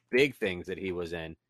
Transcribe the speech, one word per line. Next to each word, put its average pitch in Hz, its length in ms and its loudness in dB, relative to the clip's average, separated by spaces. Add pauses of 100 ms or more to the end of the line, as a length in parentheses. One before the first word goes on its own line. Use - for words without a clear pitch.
(100)
big 131 240 6
things 90 320 -2
that 92 120 -6
he 95 120 -4
was 87 220 -4
in, 80 240 -6 (140)